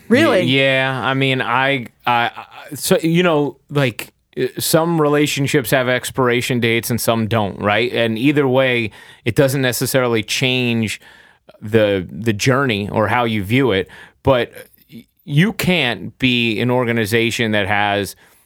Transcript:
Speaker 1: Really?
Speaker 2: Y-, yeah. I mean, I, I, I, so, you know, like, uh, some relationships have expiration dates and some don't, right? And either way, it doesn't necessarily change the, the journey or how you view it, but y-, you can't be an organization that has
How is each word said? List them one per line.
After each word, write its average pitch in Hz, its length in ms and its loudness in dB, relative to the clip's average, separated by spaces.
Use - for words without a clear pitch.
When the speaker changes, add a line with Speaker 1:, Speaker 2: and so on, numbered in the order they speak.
Speaker 1:
Really? 294 320 4
Speaker 2:
Y-, - 40 0
yeah. 135 580 0
I 131 120 0
mean, 131 260 0
I, 127 460 0
I, 117 260 0
I, 151 40 -12
so, 185 240 2
you 165 240 2
know, 147 340 0
like, 139 440 -2
uh, 131 100 -2
some 160 420 0
relationships 147 720 0
have 127 180 2
expiration 123 720 0
dates 113 280 0
and 117 100 -2
some 113 280 0
don't, 104 320 -2
right? 104 340 0
And 117 240 0
either 139 300 2
way, 127 420 2
it 117 100 -2
doesn't 139 260 2
necessarily 123 600 0
change 120 760 -2
the, 104 480 0
the 104 240 -4
journey 120 560 0
or 104 200 0
how 120 160 0
you 110 180 -2
view 120 300 0
it, 95 160 -2
but 127 280 2
y-, 113 140 -20
you 170 280 2
can't 120 640 -2
be 120 440 0
an 123 100 0
organization 117 800 0
that 101 160 0
has 101 480 0